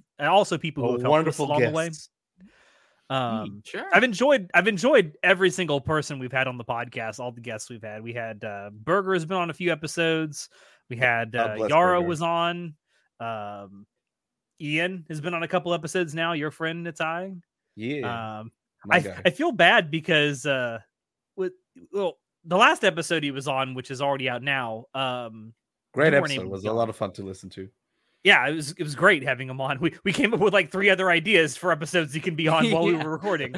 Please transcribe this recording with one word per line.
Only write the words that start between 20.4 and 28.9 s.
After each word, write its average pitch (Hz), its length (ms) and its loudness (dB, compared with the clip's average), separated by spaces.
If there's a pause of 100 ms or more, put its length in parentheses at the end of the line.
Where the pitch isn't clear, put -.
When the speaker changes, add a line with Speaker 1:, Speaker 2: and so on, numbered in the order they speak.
Speaker 1:
uh, 123 340 -2 (560)
with, 185 180 -4 (380)
well, 190 260 -4 (280)
the 170 120 2
last 254 260 6
episode 165 400 2
he 143 80 -2
was 131 160 -6
on, 131 260 -2
which 127 180 -10
is 131 100 -6
already 139 280 0
out 123 140 -4
now, 123 500 -4
um, 120 600 -6 (400)
Speaker 2:
Great 147 200 4
Speaker 1:
you 143 60 6
weren't 139 120 -2
Speaker 2:
episode. - 40 -4
Speaker 1:
able 107 80 -6
Speaker 2:
It - 20 -8
Speaker 1:
to 95 60 -8
Speaker 2:
was 95 120 -8
Speaker 1:
be 104 60 -2
Speaker 2:
a 110 40 -2
lot 117 100 2
Speaker 1:
on. 110 60 -2
Speaker 2:
of 107 60 -8
fun 101 180 -6
to 98 100 -12
listen 95 280 -12
to. 98 180 -14 (560)
Speaker 1:
Yeah, 160 220 6
it 147 60 -2
was, 151 180 -6
it 170 120 -6
was 147 120 -6